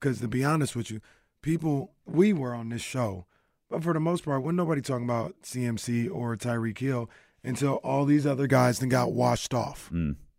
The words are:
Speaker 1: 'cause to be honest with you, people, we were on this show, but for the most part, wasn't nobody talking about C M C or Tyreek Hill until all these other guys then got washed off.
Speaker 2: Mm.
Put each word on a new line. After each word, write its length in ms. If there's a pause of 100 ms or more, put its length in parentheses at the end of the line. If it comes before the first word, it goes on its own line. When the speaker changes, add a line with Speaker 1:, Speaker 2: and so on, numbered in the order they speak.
Speaker 1:
'cause 200
to 80
be 160
honest 320
with 140
you, 100 (420)
people, 500 (140)
we 260
were 220
on 160
this 120
show, 440 (420)
but 140
for 100
the 80
most 240
part, 180
wasn't 140
nobody 240
talking 240
about 380
C 220
M 140
C 300
or 280
Tyreek 420
Hill 300 (340)
until 340
all 280
these 220
other 200
guys 320
then 100
got 240
washed 420
off. 380
Speaker 2:
Mm. 240 (220)